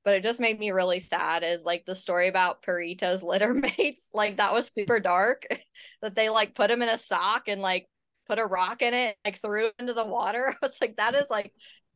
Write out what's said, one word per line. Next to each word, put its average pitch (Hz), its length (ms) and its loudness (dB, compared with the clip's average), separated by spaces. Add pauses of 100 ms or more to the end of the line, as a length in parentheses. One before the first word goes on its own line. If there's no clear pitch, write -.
but 202 100 4
it 190 100 2
just 240 160 -2
made 220 180 0
me 208 140 -4
really 185 260 2
sad, 170 460 -2
is, 170 180 -2
like, 170 240 -2
the 185 80 -6
story 180 340 0
about 185 340 2
Perrito's 180 600 -2
<laughs> - 20 -14
litter 196 300 2
mates. 285 580 -2
Like, 208 260 -2
that 196 140 4
was 240 200 0
super 220 260 0
dark, 190 480 2 (280)
<laughs> - 280 -20
that 214 140 -6
they, 220 120 2
like, 220 260 2
put 214 160 2
him 240 120 2
in 233 60 0
a 226 100 0
sock 202 480 0
and, 202 140 -4
like, 185 260 -2 (400)
put 180 120 -2
a 226 80 0
rock 185 360 0
in 240 120 2
it, 240 300 -2
like, 208 160 -6
threw 214 260 -2
it 214 120 -2
into 247 160 -6
the 226 100 -2
water. 233 540 -2
<laughs> - 40 -6
I 285 40 -2
was 262 140 -4
like, 214 160 -2
"That 220 180 2
is, - 160 2
like, 208 220 -2 (440)